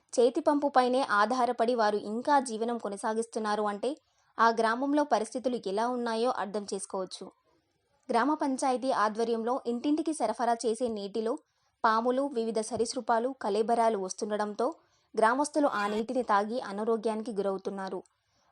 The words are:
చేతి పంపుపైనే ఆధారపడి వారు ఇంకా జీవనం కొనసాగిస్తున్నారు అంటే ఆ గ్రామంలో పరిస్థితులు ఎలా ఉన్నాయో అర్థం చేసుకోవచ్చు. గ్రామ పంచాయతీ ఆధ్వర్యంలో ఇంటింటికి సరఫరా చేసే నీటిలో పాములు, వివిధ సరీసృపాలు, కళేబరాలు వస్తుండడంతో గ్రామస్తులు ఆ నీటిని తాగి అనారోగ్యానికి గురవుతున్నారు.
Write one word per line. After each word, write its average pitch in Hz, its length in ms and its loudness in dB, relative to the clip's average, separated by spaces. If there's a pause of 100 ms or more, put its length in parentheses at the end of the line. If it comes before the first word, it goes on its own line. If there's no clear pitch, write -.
(200)
చేతి 247 220 4
పంపుపైనే 277 600 4
ఆధారపడి 233 760 2
వారు 208 220 2
ఇంకా 240 420 2
జీవనం 233 380 -2
కొనసాగిస్తున్నారు 220 840 -2
అంటే 208 340 -4 (420)
ఆ 226 100 8
గ్రామంలో 247 540 2
పరిస్థితులు 240 640 0
ఎలా 208 200 0
ఉన్నాయో 240 420 -2
అర్థం 202 440 -4
చేసుకోవచ్చు. 190 520 -8 (840)
గ్రామ 240 240 2
పంచాయతీ 262 580 0
ఆధ్వర్యంలో 226 760 0
ఇంటింటికి 294 460 0
సరఫరా 233 520 0
చేసే 233 220 0
నీటిలో 220 500 -4 (480)
పాములు, 240 360 2
వివిధ 226 380 -2
సరీసృపాలు, 233 840 -2
కళేబరాలు 226 560 2
వస్తుండడంతో 208 760 -4 (420)
గ్రామస్తులు 277 500 4
ఆ 208 200 0
నీటిని 226 360 -2
తాగి 214 380 2
అనారోగ్యానికి 220 720 -2
గురవుతున్నారు. 190 720 -4 (480)